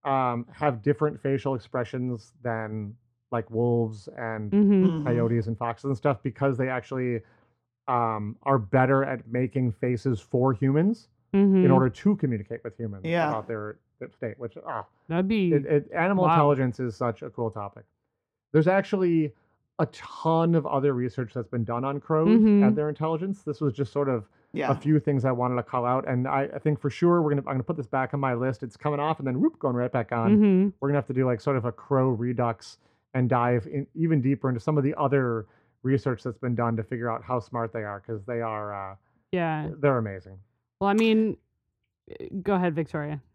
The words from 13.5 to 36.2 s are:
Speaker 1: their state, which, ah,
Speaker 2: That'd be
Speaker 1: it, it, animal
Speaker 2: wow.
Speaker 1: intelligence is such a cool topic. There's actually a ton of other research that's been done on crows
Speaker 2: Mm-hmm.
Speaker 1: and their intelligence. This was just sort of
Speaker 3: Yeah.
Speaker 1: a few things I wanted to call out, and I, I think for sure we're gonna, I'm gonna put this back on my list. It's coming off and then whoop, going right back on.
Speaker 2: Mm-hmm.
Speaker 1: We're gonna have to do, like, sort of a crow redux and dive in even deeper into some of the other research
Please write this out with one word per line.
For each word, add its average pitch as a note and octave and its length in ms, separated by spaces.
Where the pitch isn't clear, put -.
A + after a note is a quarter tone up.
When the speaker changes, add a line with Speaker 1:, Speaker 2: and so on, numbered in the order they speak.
Speaker 1:
their B2+ 120
state, G#2+ 280
which, A#2+ 260
ah, A#2+ 200
Speaker 2:
That'd F3+ 180
be G3 260
Speaker 1:
it, D3 120
it, D3 280
animal F#3 320
Speaker 2:
wow. D#3+ 80
Speaker 1:
intelligence C#3+ 460
is B2 160
such A#2+ 280
a C3+ 80
cool A#2 200
topic. G#2 320
There's D#3 160
actually F#3 640
a D#3+ 100
ton E3 680
of D3 100
other C#3 280
research B2 400
that's A#2 160
been A#2+ 160
done A#2 180
on C#3 160
crows D#3+ 300
Speaker 2:
Mm-hmm. G#3+ 340
Speaker 1:
and G#3 140
their D3+ 100
intelligence. D#3+ 560
This D3 160
was C#3+ 140
just C#3 180
sort C#3+ 160
of B2 220
Speaker 3:
Yeah. C#3 180
Speaker 1:
a - 40
few D3+ 260
things C3+ 240
I C3 80
wanted B2 220
to A#2+ 80
call B2 220
out, B2+ 220
and B2+ 180
I, C#3 300
I - 40
think D3+ 200
for C#3+ 100
sure F3 320
we're D3+ 100
gonna, C#3 100
I'm C3+ 140
gonna B2+ 80
put - 120
this C3+ 120
back C3 260
on C#3+ 80
my C3 120
list. B2 300
It's A#2+ 140
coming D3 240
off D3+ 180
and C3+ 80
then B2+ 140
whoop, D#4+ 180
going B2+ 160
right B2 160
back B2 220
on. A#2+ 240
Speaker 2:
Mm-hmm. G3+ 320
Speaker 1:
We're C#3 80
gonna C#3+ 120
have - 80
to C#3+ 60
do, C3 120
like, B2 160
sort C#3 160
of A2+ 80
a A#2+ 80
crow C3 340
redux A#2+ 720
and B2+ 140
dive A#2+ 420
in C#3+ 160
even D#3+ 260
deeper C3+ 260
into B2 140
some D#3 160
of C3+ 80
the D3 120
other B2 500
research B2+ 400